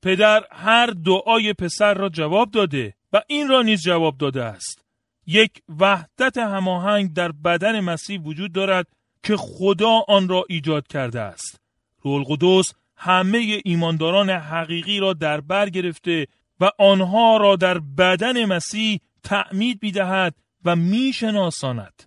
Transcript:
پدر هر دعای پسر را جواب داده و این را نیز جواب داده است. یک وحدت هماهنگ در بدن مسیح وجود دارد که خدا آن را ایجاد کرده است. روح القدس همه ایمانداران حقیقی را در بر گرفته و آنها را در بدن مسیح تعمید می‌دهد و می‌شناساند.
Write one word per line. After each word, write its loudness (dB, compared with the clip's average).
پدر 4
هر 2
دعای 0
پسر 0
را -4
جواب 0
داده -2
و 4
این -4
را 4
نیز 2
جواب 0
داده -4
است. -14
یک 2
وحدت 0
هماهنگ -2
در -4
بدن 0
مسیح -6
وجود -10
دارد -2
که 0
خدا 0
آن 2
را -2
ایجاد -4
کرده -8
است. -14
روح -4
القدس 2
همه 0
ایمانداران 0
حقیقی -6
را 0
در -2
بر -2
گرفته -4
و 4
آنها 6
را 6
در 2
بدن 0
مسیح -2
تعمید -4
می‌دهد -2
و 2
می‌شناساند. -2